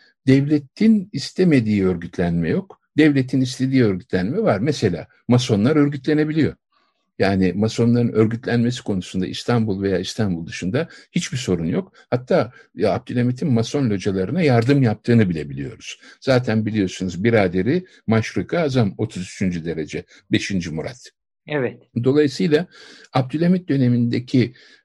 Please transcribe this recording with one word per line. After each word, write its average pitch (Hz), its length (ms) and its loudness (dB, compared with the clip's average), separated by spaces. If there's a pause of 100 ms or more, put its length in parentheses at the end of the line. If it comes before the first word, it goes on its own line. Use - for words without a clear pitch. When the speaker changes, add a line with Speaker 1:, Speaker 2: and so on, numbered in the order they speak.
(280)
Speaker 1:
devletin 151 840 2
istemediği 123 720 2
örgütlenme 85 640 -2
yok. 170 300 -4 (180)
Devletin 139 440 2
istediği 131 420 0
örgütlenme 95 540 -2
var. 160 220 2
Mesela 95 480 -2 (200)
masonlar 123 480 2
örgütlenebiliyor. 151 800 0 (640)
Yani 95 340 2
masonların 117 580 0
örgütlenmesi 117 720 0
konusunda 95 440 -4
İstanbul 110 540 -2
veya 98 180 0
İstanbul 90 480 -4
dışında 107 400 -6 (240)
hiçbir - 260 -6
sorun - 280 -2
yok. 185 280 -4 (160)
Hatta 127 420 -2 (240)
ya 98 180 0
Abdülhamit'in 123 580 -2
mason 120 380 0
localarına 95 520 -2
yardım 135 400 4
yaptığını 113 480 2
bile 78 200 -4
biliyoruz. 67 500 -12 (220)
Zaten 123 440 2
biliyorsunuz 92 580 -2
biraderi 110 640 2 (220)
Maşruk-ı 113 520 0
Azam 131 380 0
otuz 95 260 -6
üçüncü 87 420 -6
derece 78 380 -8 (280)
beşinci 95 380 -2
Murat. - 420 -10 (360)
Speaker 2:
Evet. 143 360 -6 (200)
Speaker 1:
Dolayısıyla 151 640 2 (460)
Abdülhamit 170 560 0
dönemindeki, 120 840 2 (320)